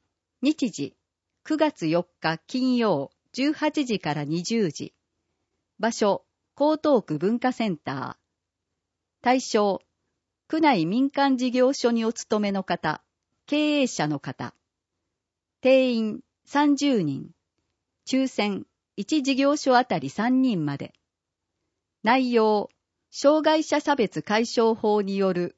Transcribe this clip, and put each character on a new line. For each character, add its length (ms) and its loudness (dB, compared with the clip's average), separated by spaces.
日 300 0
時、 240 -10
九 120 -4
月 300 -2
四 220 0
日 200 -2
金 360 -4
曜、 380 -2
十 220 -2
八 320 -2
時 160 -4
か 140 -4
ら 100 -6
二 180 -4
十 280 -2
時。 240 -14
場 140 -2
所、 320 0
江 180 2
東 280 2
区 140 -6
文 200 -2
化 140 -2
セ 160 -4
ン 80 -4
タ 440 -10
ー。 1000 -20
対 160 2
象、 420 0
区 120 -2
内 260 4
民 220 0
間 280 0
事 160 -2
業 200 2
所 200 0
に 120 -2
お 80 -2
勤 300 -4
め 80 -2
の 140 -4
方、 400 -4
経 360 0
営 40 2
者 220 -2
の 100 -4
方。 380 -12
定 320 4
員、 320 -4
三 280 2
十 280 2
人。 280 -6
抽 180 0
選、 400 -4
一 260 -2
事 140 -2
業 180 2
所 220 2
あ 80 4
た 160 -4
り 100 -8
三 320 0
人 240 0
ま 100 -4
で。 180 -12
内 300 2
容、 380 2
障 240 4
害 200 2
者 180 0
差 160 0
別 240 -2
解 240 0
消 300 2
法 260 0
に 160 -4
よ 160 2
る 260 -4